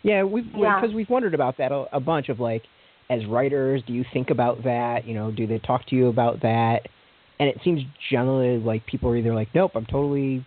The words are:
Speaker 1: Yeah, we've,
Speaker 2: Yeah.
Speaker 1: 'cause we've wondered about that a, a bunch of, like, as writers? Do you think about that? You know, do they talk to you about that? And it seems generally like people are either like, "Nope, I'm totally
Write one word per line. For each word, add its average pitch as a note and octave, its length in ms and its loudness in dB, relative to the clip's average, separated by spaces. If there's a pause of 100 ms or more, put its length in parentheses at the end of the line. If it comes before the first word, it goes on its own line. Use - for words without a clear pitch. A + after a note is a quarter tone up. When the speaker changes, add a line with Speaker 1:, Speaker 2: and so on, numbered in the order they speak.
Speaker 1:
Yeah, G3+ 200 4
we've, A3 220 -2 (100)
Speaker 2:
Yeah. G#3 240 4
Speaker 1:
'cause G#3+ 140 0
we've A3 160 -4
wondered A#3+ 240 2
about C3 240 0
that C3 140 0
a, C#3 220 -4
a C#3 60 0
bunch D3 300 0
of, A#2 100 -4
like, A2+ 240 -2 (460)
as A2+ 180 -2
writers? C3+ 580 0
Do A#2+ 80 -6
you B2 100 -2 (100)
think B2+ 160 -2
about A#2+ 340 0
that? A#2+ 420 -2
You A#2 80 -8
know, A2 180 -4
do A2 160 -4
they A2 120 -2
talk B2 280 -2
to C3+ 80 -2
you B2+ 120 6
about A#2 340 2
that? A2+ 460 2 (520)
And C#3+ 100 2
it - 140 -4
seems E3 180 2 (280)
generally B2+ 500 2
like A2 260 -2
people - 240 -4
are A#2+ 80 2
either A#2 160 0
like, A2 200 -2
"Nope, F3+ 220 4
I'm A2+ 100 -4
totally C#3 600 -2